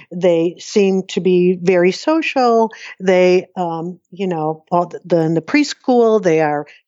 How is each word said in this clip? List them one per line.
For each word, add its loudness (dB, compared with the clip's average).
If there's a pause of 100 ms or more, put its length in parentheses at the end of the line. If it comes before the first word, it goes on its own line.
(100)
They 0
seem 0
to -4
be 2
very 2
social. 0 (280)
They, 2
um, -8 (100)
you -8
know, -4
all 0
the, -18
the, 0
in 0
the -2
preschool, 0
they 2
are, -2 (220)